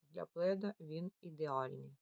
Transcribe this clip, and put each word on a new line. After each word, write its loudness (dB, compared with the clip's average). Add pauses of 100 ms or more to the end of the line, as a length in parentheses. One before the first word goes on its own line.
Для -6
пледа 2
він -4
ідеальний. -2